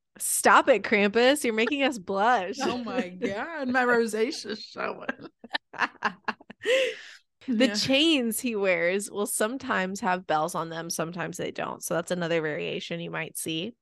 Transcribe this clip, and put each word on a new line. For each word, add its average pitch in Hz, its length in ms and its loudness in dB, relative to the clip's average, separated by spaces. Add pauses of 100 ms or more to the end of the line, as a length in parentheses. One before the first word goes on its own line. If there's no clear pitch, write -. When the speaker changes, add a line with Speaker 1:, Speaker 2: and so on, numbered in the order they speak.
(180)
Speaker 1:
Stop 247 520 6
it, 208 140 4
Krampus. 226 600 4
You're 233 100 0
making 247 300 0
us 262 160 0
blush. 196 640 2
Speaker 2:
Oh 247 160 -2
my 226 320 -4
God. 240 580 -6
My 254 160 2
rosacea's 233 800 0
showing. - 440 -8 (680)
<laughs> - 80 -6 (1700)
Speaker 1:
The 233 200 4
Speaker 2:
Yeah. 202 60 -4
Speaker 1:
chains 262 640 2
he 233 160 -2
wears 190 540 2
will 202 160 -2
sometimes 214 760 -2
have 185 260 0
bells 156 260 0
on 165 160 -4
them, 165 220 -8
sometimes 165 460 -6
they 151 120 -6
don't. - 340 -8
So 175 120 -4
that's 170 160 -4
another 170 280 0
variation 165 600 -4
you 170 100 -10
might 160 260 -8
see. 170 460 -6